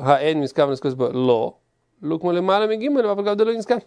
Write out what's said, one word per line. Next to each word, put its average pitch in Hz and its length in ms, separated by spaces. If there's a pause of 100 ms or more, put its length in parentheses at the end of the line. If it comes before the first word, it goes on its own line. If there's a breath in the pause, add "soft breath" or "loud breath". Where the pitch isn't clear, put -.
Ха 135 180
эйн 156 200
ми 139 80
скабан 139 260
из 127 60
койсбо. 127 320
Ло. 123 440 (460)
Лукман 165 320
ле 175 60
мара 196 260
мигимель, 226 400
вапа 202 160
гавдело 208 280
не 226 120
скабан 233 240